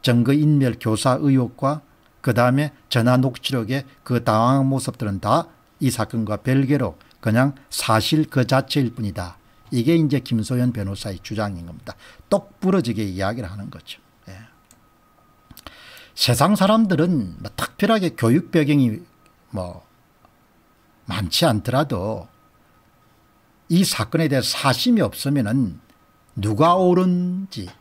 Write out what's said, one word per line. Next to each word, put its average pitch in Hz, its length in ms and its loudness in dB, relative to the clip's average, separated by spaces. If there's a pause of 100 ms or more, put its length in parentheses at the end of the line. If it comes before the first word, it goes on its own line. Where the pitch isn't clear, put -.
증거인멸 135 760 4
교사 123 400 0
의혹과 135 600 0 (380)
그다음에 127 520 2 (160)
전화 123 280 2
녹취록의 131 680 -2 (180)
그 120 220 -2
당황한 123 420 2
모습들은 123 540 -4
다 135 280 0 (320)
이 127 100 2
사건과 107 480 -4
별개로 131 580 0 (240)
그냥 127 360 2 (120)
사실 139 640 0
그 123 160 0
자체일 131 480 0
뿐이다. 95 420 -8 (360)
이게 131 240 2
이제 147 240 2
김소연 123 520 -2
변호사의 98 500 -8
주장인 101 440 -6
겁니다. - 280 -16 (360)
똑부러지게 185 720 -2
이야기를 98 480 -6
하는 101 200 -12
거죠. - 300 -20 (280)
예. 95 100 -18 (1800)
세상 139 400 2
사람들은 180 840 2
뭐 - 160 -12
특별하게 202 540 0
교육 120 420 0
배경이 139 480 2 (500)
뭐 90 340 -10 (1200)
많지 101 380 -2
않더라도 110 840 -2 (1400)
이 175 160 4
사건에 156 440 -2
대해 131 140 0
사심이 185 580 0
없으면은 120 800 -2 (560)
누가 110 380 2
옳은지 180 960 0 (120)